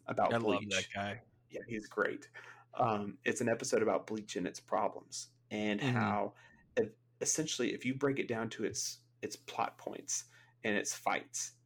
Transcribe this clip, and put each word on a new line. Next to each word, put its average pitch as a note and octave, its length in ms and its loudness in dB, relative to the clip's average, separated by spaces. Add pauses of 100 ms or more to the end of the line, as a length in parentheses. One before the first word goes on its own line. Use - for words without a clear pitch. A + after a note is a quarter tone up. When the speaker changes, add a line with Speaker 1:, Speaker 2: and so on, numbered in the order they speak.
Speaker 1:
about A2+ 260 2
Speaker 2:
I A#2 60 2
love A2 240 2
Speaker 1:
Bleach. G#2 80 -6
Speaker 2:
that F#2+ 240 0
guy. G2+ 280 -4 (280)
Speaker 1:
Yeah, G#2+ 180 -8
he's A2 200 -6
great. - 420 -2 (460)
Um, G#2 500 2
it's A#2+ 160 2
an A#2 80 2
episode A2+ 320 2
about G#2+ 240 4
Bleach G#2+ 300 -6
and F2+ 100 0
its - 140 -6
problems - 720 -2 (200)
and G#2+ 300 0
Speaker 2:
Mm-hmm. B2+ 160 2
Speaker 1:
how, G#2 380 2 (460)
e-, - 100 2 (300)
essentially, B2+ 540 0
if - 100 -6
you C3 120 0
break C3+ 240 2
it - 80 -2
down A2+ 240 -2
to A2+ 120 -4
its, - 360 -4 (240)
its G#2 120 -6
plot - 440 -4
points - 460 -6 (380)
and G#2 140 2
its - 160 0
fights - 600 -2 (120)